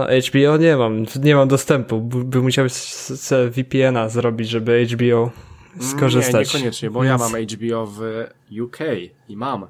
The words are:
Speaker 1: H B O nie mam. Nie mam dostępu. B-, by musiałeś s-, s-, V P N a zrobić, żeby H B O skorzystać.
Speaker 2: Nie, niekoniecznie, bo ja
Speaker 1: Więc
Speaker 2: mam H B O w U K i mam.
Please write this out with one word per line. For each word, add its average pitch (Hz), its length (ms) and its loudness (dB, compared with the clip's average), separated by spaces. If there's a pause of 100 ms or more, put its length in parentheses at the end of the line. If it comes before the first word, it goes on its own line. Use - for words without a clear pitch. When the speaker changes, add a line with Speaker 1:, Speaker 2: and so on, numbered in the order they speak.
Speaker 1:
H 127 280 2
B 139 180 6
O 156 60 4
nie 160 200 4
mam. 110 280 0 (180)
Nie 147 120 6
mam 135 120 6
dostępu. 127 540 0
B-, 123 220 -4
by 127 180 0
musiałeś 127 300 2
s-, - 400 -12
s-, 131 440 0
V 135 80 -2
P 131 240 2
N 127 100 0
a 110 120 -2
zrobić, 117 400 -2
żeby 117 400 2
H 120 80 -4
B 120 200 4
O 117 140 0 (480)
skorzystać. 127 760 0
Speaker 2:
Nie, 151 60 -2
niekoniecznie, 113 320 -4
bo 123 120 -2
ja 131 140 2
Speaker 1:
Więc 117 140 0
Speaker 2:
mam 113 100 -4
H 107 200 -8
B 113 160 -2
O 113 100 -4
w 104 140 -14 (600)
U 120 60 -6
K 156 180 -10 (440)
i 101 80 -16
mam. 117 320 -8